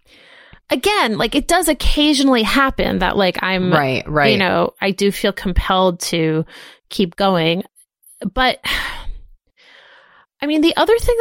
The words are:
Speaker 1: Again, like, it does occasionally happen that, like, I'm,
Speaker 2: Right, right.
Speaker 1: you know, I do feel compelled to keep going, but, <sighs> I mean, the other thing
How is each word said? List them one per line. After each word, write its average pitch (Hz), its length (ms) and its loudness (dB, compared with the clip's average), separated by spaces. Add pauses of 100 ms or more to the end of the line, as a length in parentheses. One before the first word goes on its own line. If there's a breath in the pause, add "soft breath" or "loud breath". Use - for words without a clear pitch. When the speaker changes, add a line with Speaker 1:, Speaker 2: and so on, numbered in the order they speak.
(680 soft breath)
Speaker 1:
Again, 294 480 0
like, 233 200 -2
it 294 100 -2
does 339 220 0
occasionally 277 720 2
happen 226 560 0
that, 180 180 0
like, 185 240 0
I'm, 185 320 -2
Speaker 2:
Right, 135 360 0
right. 151 240 2
Speaker 1:
you 208 40 2
know, 180 440 0
I 196 100 -2
do 202 220 0
feel 202 200 -2
compelled 185 680 0
to 160 440 -2 (440 loud breath)
keep 175 260 -2
going, 180 480 0 (580)
but, 254 440 -2
<sighs> - 1800 -14
I 285 60 -6
mean, 302 140 0
the 330 160 2
other 415 220 4
thing 480 220 0